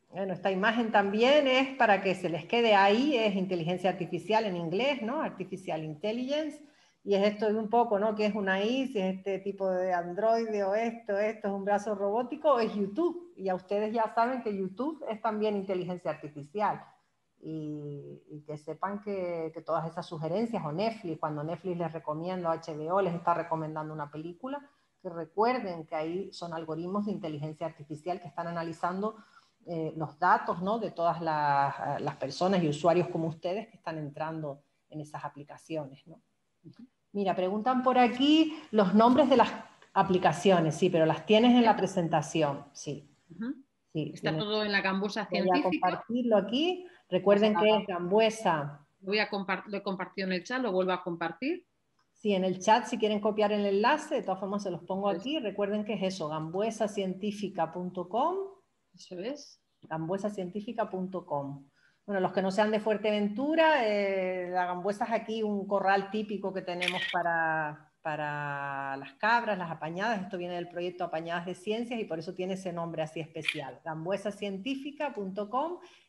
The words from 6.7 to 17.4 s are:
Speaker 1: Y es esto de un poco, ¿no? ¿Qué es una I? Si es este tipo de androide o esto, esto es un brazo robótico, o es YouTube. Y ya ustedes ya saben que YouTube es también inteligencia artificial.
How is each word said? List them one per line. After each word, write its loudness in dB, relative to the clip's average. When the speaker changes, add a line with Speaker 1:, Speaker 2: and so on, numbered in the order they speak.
Speaker 1:
Y 2
es 6
esto 2
de 2
un -4
poco, 4
¿no? 0
¿Qué 2
es 0
una 0
I? 0
Si -4
es 0
este -4
tipo -4
de 0
androide 0
o 0
esto, -2
esto -2
es -2
un -6
brazo 0
robótico, 2
o 2
es 0
YouTube. -2
Y -10
ya 0
ustedes -2
ya 0
saben 2
que -4
YouTube -4
es -6
también 0
inteligencia -4
artificial. -4